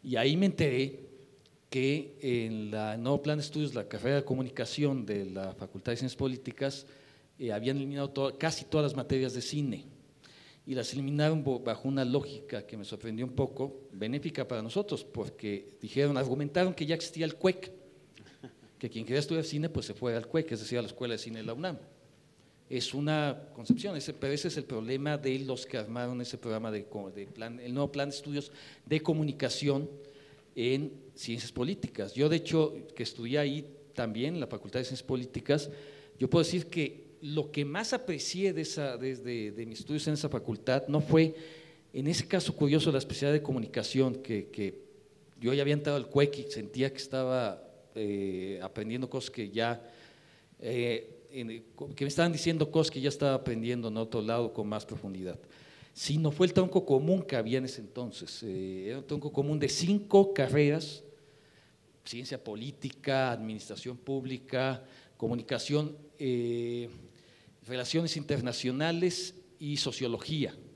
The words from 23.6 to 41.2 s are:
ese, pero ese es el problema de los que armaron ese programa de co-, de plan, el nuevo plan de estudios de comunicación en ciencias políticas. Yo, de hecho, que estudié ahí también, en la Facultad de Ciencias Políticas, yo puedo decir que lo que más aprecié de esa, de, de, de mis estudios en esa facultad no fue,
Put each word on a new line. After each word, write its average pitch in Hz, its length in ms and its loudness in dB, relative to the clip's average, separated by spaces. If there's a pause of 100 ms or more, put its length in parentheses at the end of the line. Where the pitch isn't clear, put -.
ese, - 160 -6
pero 139 200 -2
ese 151 160 0
es 156 100 -4
el 135 60 -4
problema 135 520 -2
de 135 220 0
los 131 260 -4
que - 140 -4
armaron 123 420 -4
ese 120 180 -6
programa 110 320 -4
de 104 140 -4
co-, 101 260 -8
de 98 160 -10
plan, 117 340 -12
el 123 120 -8
nuevo 139 180 2
plan 143 200 0
de 139 40 -8
estudios 143 380 -6 (340)
de 156 140 2
comunicación 147 880 2 (680)
en 135 380 2 (220)
ciencias - 360 -6
políticas. 123 640 -4
Yo, 143 140 4
de 165 80 6
hecho, 160 400 2 (180)
que 120 100 -4
estudié 120 340 -2
ahí 143 280 0 (280)
también, 120 400 -2
en 170 60 -2
la 120 60 -2
Facultad 110 340 -4
de 123 40 -2
Ciencias 123 220 -8
Políticas, 135 640 0 (480)
yo 127 100 2
puedo 165 160 8
decir 170 220 0
que - 420 -4 (120)
lo 147 300 -2
que 147 140 0
más 190 280 -2
aprecié 185 600 0
de 160 100 -2
esa, 143 340 -2
de, 127 200 -2
de, 117 340 -4
de 113 160 -8
mis 113 140 -10
estudios 147 260 -2
en 151 80 2
esa 147 140 -2
facultad 127 580 0
no 147 140 4
fue, 160 340 6 (580)